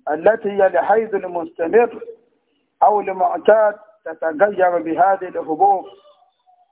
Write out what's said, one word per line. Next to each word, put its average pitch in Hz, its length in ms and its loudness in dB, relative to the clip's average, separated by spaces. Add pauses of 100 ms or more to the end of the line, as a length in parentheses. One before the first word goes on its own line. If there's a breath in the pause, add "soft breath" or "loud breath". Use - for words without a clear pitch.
(100)
التي 202 400 0
هي 196 160 2
الحيض 196 480 0
المستمر 180 880 -2 (800)
أو 202 180 4
المعتاد 190 760 0 (300)
تتغير 175 800 0
بهذه 180 460 0
الحبوب، 170 560 -2 (880)